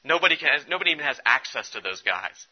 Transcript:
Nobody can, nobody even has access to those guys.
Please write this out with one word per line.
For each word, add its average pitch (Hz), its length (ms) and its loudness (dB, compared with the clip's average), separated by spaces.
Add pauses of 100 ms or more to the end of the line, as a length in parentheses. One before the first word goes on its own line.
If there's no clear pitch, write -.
Nobody 165 340 2
can, 151 120 -2 (180)
nobody 175 260 0
even 151 120 -4
has 135 220 -2
access 120 440 0
to 110 120 -10
those 95 180 -6
guys. 92 520 -4